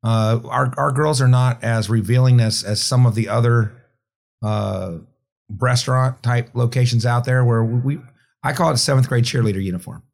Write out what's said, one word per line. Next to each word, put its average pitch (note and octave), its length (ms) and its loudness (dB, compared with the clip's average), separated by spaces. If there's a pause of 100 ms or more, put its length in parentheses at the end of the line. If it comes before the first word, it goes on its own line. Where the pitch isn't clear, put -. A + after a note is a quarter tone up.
Uh, A2+ 400 0
our, C3 320 -2
our C#3+ 160 0
girls C#3+ 300 0
are B2+ 60 4
not B2+ 360 2
as A2+ 240 -2
revealing A#2+ 520 2
as, A2 240 0
as G#2 180 -4
some B2 240 2
of A2+ 80 2
the G#2+ 160 -2
other, A#2 420 2 (720)
uh, G2 540 -4 (500)
restaurant B2+ 720 -2
type A#2+ 320 -2
locations A#2+ 520 0
out A#2+ 180 0
there B2+ 200 2
where A2+ 200 2
we, B2 340 -2 (440)
I C3+ 100 -2
call D#3+ 180 0
it D#3 40 0
a B2 40 -2
seventh C3 300 2
grade A#2+ 160 0
cheerleader G#2+ 380 -2
uniform. F2+ 400 -8 (120)